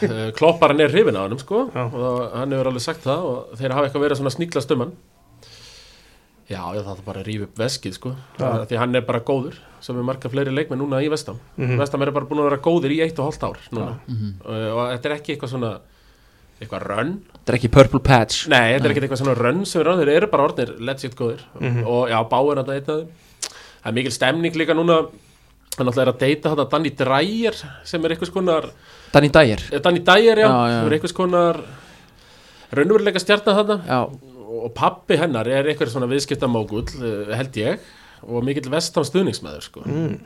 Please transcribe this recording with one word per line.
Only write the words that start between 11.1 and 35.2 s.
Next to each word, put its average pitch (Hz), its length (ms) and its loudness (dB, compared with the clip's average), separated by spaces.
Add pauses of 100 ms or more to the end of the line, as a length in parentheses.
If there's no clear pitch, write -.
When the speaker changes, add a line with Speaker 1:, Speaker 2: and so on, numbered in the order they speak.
Speaker 1:
West 151 180 -4
Ham. 104 120 -12 (180)
Speaker 2:
Mhm. 127 200 0
Speaker 1:
West 139 140 0
Ham 139 100 -2
eru 139 100 0
bara 139 120 -2
búin 147 160 -4
að 143 100 4
vera 139 120 -2
góðir 165 320 2
í 156 100 0
eitt 165 140 -4
og 135 100 -2
hálft - 160 -8
ár 110 140 -6 (120)
núna. 117 280 -6 (100)
Speaker 3:
Mhm. 107 260 -6 (120)
Speaker 1:
Eh, 110 260 -4
og 120 220 -2
þetta 120 160 -8
er 147 80 -2
ekki 147 180 -6
eitthvað 135 160 -10
svona, 120 200 -4 (880)
eitthvað 95 260 -10
rönn. 113 240 -2 (320)
Speaker 3:
Þetta 113 80 0
er 123 60 2
ekki 117 120 0
Purple 135 300 6
Patch. 127 480 2
Speaker 1:
Nei, 123 300 6
þetta 139 60 0
er 151 40 4
Speaker 3:
Nei. 139 60 2
Speaker 1:
ekkert 139 160 0
eitthvað 131 140 -2
svona 131 120 2
rönn 131 300 0
sem 175 160 -2
er - 20 2
rönn, 180 160 4
þeir 143 160 4
eru 202 120 4
bara 147 200 4
orðnir 113 320 -4
legit 131 360 -6
góðir. 117 240 -4 (200)
Speaker 2:
Mhm. 120 260 -2
Speaker 1:
Og 120 220 2
já, 113 100 2 (120)
Báir 135 280 2
er 131 40 -2
þarna 135 120 -6
einn 139 80 -6
af 139 40 -10
þeim. 160 220 -4 (760)
Það - 20 -8
er 110 60 -4
mikil 123 200 -2
stemning 160 420 0
líka 156 200 2
núna. 165 340 4 (680)
Hann 127 80 0
náttúrulega 127 220 2
er 123 40 2
að 120 60 -12
deyta 151 380 0
þarna 131 140 -2
Danny 151 200 0
Dyer, 165 640 0 (300)
sem 165 200 -4
er 165 60 0
einhvers 170 220 -4
konar 165 380 0 (420)
Speaker 3:
Danny 143 160 6
Dyer? 127 300 6 (120)
Speaker 1:
Eh, 143 80 -2
Danny 175 220 2
Dyer, 214 360 6
já. 214 120 6
Speaker 3:
Já, 120 180 4
já. 117 160 2
Speaker 1:
Sem - 100 2
er 156 60 2
einhvers 175 160 -4
konar 175 460 2 (1120)
raunveruleika 190 480 4
stjarna 202 320 2
þarna. 208 220 2 (100)
Speaker 3:
Já. 127 140 0 (480)
Speaker 1:
Og, 113 160 -8
og 117 100 -10
pabbi 175 460 0